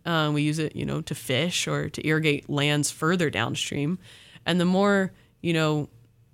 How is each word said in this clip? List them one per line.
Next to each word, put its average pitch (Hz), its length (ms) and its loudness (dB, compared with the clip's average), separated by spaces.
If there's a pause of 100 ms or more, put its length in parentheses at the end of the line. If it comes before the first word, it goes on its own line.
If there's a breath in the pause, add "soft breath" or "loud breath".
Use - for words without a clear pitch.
Um, 156 260 2
we 147 80 2
use 151 180 0
it, 156 160 -4
you - 120 -4
know, 143 160 -4
to 156 120 -8
fish 156 540 -2
or 147 220 -4
to - 160 -8
irrigate 156 420 0
lands 147 420 0
further 165 380 0
downstream. 139 720 -2 (480 loud breath)
And 170 120 2
the 175 60 4
more, 190 480 2 (300 soft breath)
you 170 100 0
know, 151 380 0 (440)